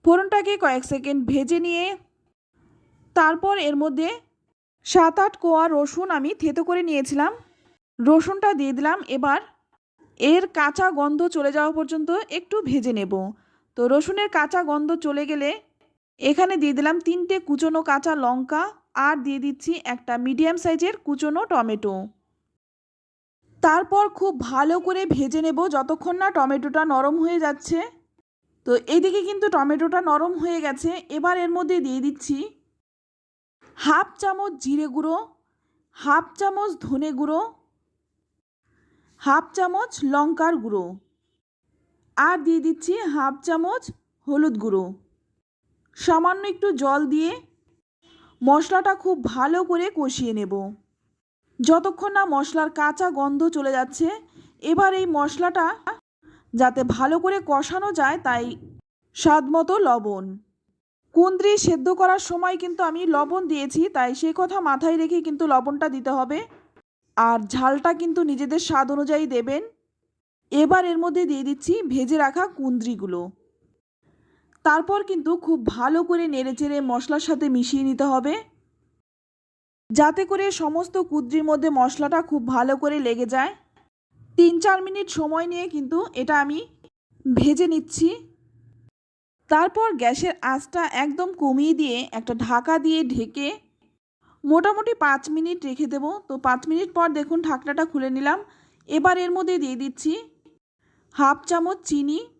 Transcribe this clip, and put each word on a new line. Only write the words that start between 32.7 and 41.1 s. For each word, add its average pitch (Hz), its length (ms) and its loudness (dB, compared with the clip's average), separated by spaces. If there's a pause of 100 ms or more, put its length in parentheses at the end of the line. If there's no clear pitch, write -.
হাফ 311 300 2 (100)
চামচ 392 420 -2
জিরে 294 280 -2
গুঁড়ো, 302 280 -4 (800)
হাফ 302 300 2 (100)
চামচ 392 340 -2 (100)
ধনে 277 320 -4
গুঁড়ো, 294 280 -2 (1800)
হাফ 294 300 2
চামচ 381 400 -2 (140)
লঙ্কার 320 500 2
গুঁড়ো, 208 280 -4 (1300)